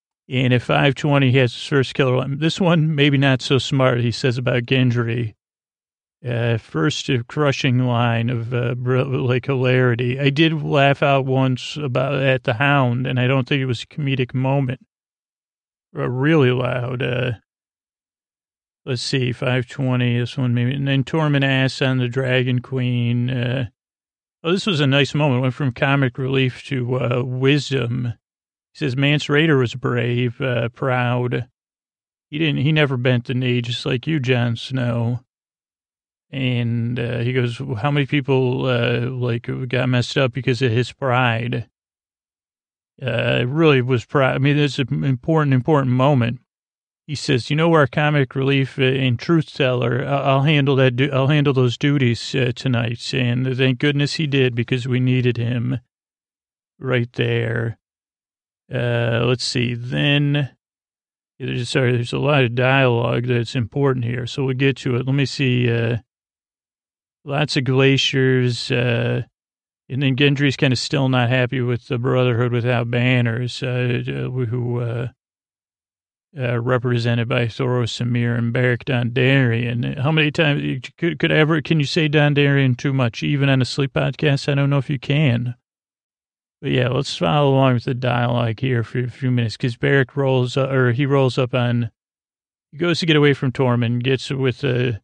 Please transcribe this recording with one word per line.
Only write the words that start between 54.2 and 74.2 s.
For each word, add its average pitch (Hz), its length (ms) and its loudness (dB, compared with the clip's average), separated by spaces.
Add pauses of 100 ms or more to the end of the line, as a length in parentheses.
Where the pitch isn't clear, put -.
did, 131 280 2
because 120 320 -2
we 127 140 0
needed 127 340 2
him 120 440 -4 (1000)
right 123 340 -2
there. 117 640 -4 (960)
Uh, 120 520 -2
let's 123 180 0
see. 120 300 -2
Then, 143 800 -2 (840)
there's, 127 320 -6
sorry, 127 220 2
there's 120 220 -2
a 135 40 -2
lot 135 280 2
of 117 100 -2
dialogue 123 720 2
that's 120 300 -2
important 131 500 -2
here, 120 200 -6
so 135 200 -6
we'll 131 100 -2
get 135 220 0
to 127 180 -2
it. 127 100 -2
Let 135 100 0
me 139 100 2
see. 123 440 0
Uh, 117 280 0 (1300)
lots 143 320 -2
of 135 80 0
glaciers, 131 1080 2
uh, 123 520 0 (640)
and 131 140 -6
then 135 140 2
Gendry's 143 420 2
kinda 131 180 2
still 135 340 -2
not 127 200 2
happy 127 320 0
with 120 260 -4
the 127 120 -4
Brotherhood 123 520 2
without 120 380 0
banners, 120 720 0
uh, 123 460 -2
uh, 131 380 -4